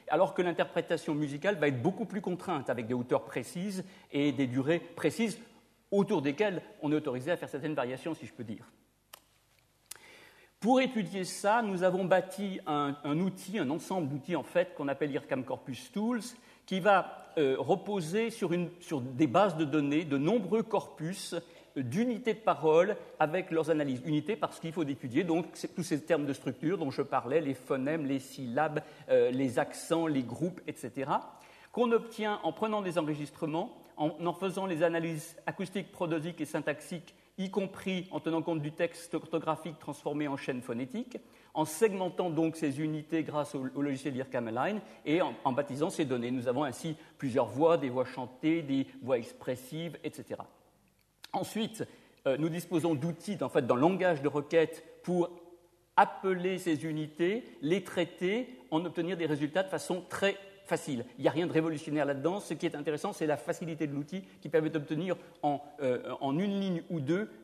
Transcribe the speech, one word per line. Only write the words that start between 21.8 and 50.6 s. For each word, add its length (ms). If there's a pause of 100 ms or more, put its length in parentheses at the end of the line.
d'unités 520
de 60
parole 580 (200)
avec 320
leurs 220
analyses. 340
Unités 300
parce 240
qu'il 140
faut 100
d'étudier 400
donc 300
c'est, 200
tous 100
ces 200
termes 220
de 80
structure 440
dont 140
je 100
parlais, 400
les 140
phonèmes, 500
les 140
syllabes, 600 (280)
euh, 220
les 260
accents, 480
les 180
groupes, 440
et 60
cetera, 680 (320)
qu'on 220
obtient 500
en 80
prenant 300
des 180
enregistrements, 800 (180)
en, 160 (140)
en 80
faisant 320
les 180
analyses 600
acoustiques, 460
prodosiques 500
et 40
syntaxiques, 720 (220)
y 140
compris 600
en 80
tenant 220
compte 200
du 120
texte 420
orthographique 640
transformé 480
en 80
chaîne 260
phonétique, 560 (360)
en 100
segmentant 640
donc 280
ces 240
unités 420
grâce 320
au, 100 (100)
au 60
logiciel 340
ircam 340
Align 320 (240)
et 160
en, 120 (120)
en 80
baptisant 360
ces 140
données. 280
Nous 180
avons 160
ainsi 320 (200)
plusieurs 300
voix, 300
des 120
voix 140
chantées, 580
des 260 (140)
voix 160
expressives, 840
et 80
cetera. 360 (840)